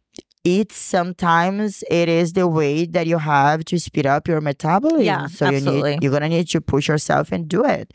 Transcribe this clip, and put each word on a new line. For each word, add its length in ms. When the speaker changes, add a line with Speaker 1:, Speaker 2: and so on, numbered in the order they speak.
Speaker 1:
it's 320
sometimes 1160
it 180
is 240
the 160
way 380
that 200
you 120
have 440
to 160
speed 280
up 200
your 140
metabolism. 640
Speaker 2:
Yeah, 220
Speaker 1:
So 240
you 80
Speaker 2:
absolutely. 380
Speaker 1:
need, 60
you're 100
gonna 180
need 180
to 140
push 260
yourself 420
and 160
do 160
it. 320